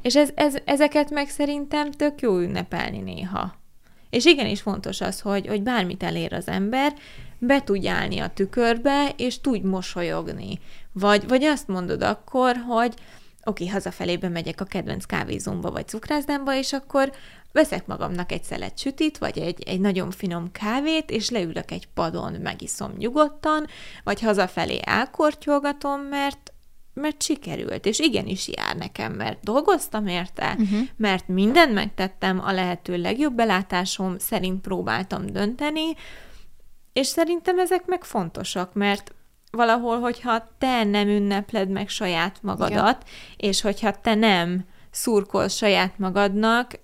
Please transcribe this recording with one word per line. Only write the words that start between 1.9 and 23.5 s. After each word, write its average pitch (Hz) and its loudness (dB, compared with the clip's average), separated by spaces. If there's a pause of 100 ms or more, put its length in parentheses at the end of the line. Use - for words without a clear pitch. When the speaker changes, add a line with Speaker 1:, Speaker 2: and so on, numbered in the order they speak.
Speaker 1:
tök 294 0
jó 208 2
ünnepelni 175 -2
néha. 185 -6 (540)
És 247 2
igenis 277 6
fontos 190 -4
az, 190 -4
hogy, 202 -2
hogy 208 -2
bármit 190 -2
elér 170 -2
az - -6
ember, 240 0 (440)
be 269 4
tudj 202 0
állni 185 0
a - -2
tükörbe, 233 2
és 247 -2
tudj 202 0
mosolyogni. 180 -4 (320)
Vagy, 202 4
vagy 254 4
azt 302 2
mondod 185 -2
akkor, 247 2 (120)
hogy 233 2 (540)
oké, 180 -4
hazafelé 180 -2
bemegyek 170 -4
a 190 -4
kedvenc - -6
kávézómba - -4
vagy - -8
cukrászdámba, 277 -2
és 269 -2
akkor 269 0 (400)
veszek - 4
magamnak - -4
egy - -4
szelet - -8
sütit, 302 -2
vagy - -4
egy, 175 -4
egy 180 -2
nagyon 185 2
finom 175 -6
kávét, 285 -2
és 214 -2
leülök 180 -4
egy - -10
padon, 170 -2
megiszom - -8
nyugodtan, 302 2 (380)